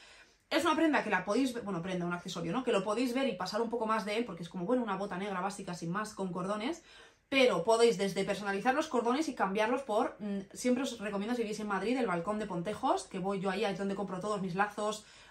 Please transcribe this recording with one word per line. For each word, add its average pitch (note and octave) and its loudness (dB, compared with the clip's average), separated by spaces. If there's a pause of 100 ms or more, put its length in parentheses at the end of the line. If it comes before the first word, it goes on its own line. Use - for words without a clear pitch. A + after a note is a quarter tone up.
(480)
es D4+ 2
una D#4+ 4
prenda D4 4
que G#3 -4
la F3+ 0
podéis A#3 2
ve-, A#3 -6
bueno, F#3+ -4
prenda, F3 -2
un F3 -2
accesorio, F3 -4
¿no? B3+ -2
Que A#3 2
lo G3 4
podéis A#3 0
ver B3+ 2
y G3+ -2
pasar G3+ -4
un A3+ -2
poco A3+ -2
más G#3+ 0
de G#3 -2
él, A#3+ 0
porque F#3 -8
es E3 -10
como, F3+ -6
bueno, B3 2
una G3+ -2
bota F#3+ -4
negra G3 -4
básica, F#3+ -6
sin E3+ -6
más, G#3+ -4
con F#3+ -4
cordones, G#3 -4 (460)
pero A#3+ 4
podéis A3+ 6
desde G3 0
personalizar G3+ 0
los D#4 0
cordones B3+ 2
y B3+ -4
cambiarlos A3 0
por, A#3 0
mm, G3+ -4 (120)
siempre B3 2
os - -6
recomiendo G#3 -2
si A#3+ 0
vivís G#3 -4
en G#3 -4
Madrid, G3+ 0
el A#3+ 2
Balcón F#3 0
de G#3+ -2
Pontejos, G#3 -2
que - -8
voy F#3+ -2
yo G3 0
ahí, G3 0
ahí G3 2
es E3+ -6
donde G3 -4
compro F#3+ -6
todos G#3 -2
mis F3+ -4
lazos, G#3 -2 (260)